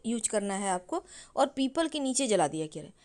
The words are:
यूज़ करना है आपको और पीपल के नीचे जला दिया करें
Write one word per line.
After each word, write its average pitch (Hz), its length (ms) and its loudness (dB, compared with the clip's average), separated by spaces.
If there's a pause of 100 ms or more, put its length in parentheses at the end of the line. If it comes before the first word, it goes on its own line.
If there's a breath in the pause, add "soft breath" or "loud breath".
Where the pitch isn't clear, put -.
यूज़ 226 220 -2
करना 202 260 0
है 196 160 0
आपको 185 320 -2 (340 loud breath)
और 269 100 6
पीपल 269 420 0
के 311 120 -2
नीचे 269 260 0
जला 180 220 4
दिया 156 180 -4
करें 156 260 -12 (120)